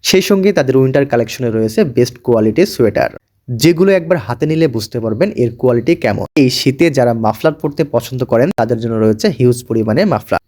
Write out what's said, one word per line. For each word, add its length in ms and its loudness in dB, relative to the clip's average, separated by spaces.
সেই 200 2
সঙ্গে 300 2
তাদের 240 0
উইন্টার 300 2
কালেকশনে 440 -2
রয়েছে 340 0
বেস্ট 340 -2
কোয়ালিটির 480 2
সোয়েটার, 440 0
যেগুলো 360 2
একবার 260 0
হাতে 280 -4
নিলে 220 0
বুঝতে 320 -6
পারবেন 300 -2
এর 260 -2
কোয়ালিটি 400 2
কেমন। 300 -2
এই 140 4
শীতে 400 0
যারা 240 2
মাফলার 380 -2
পরতে 320 -4
পছন্দ 400 -4
করেন, 320 2
তাদের 240 -2
জন্য 140 -4
রয়েছে 340 2
হিউজ 260 2
পরিমাণে 400 0
মাফলার 440 -2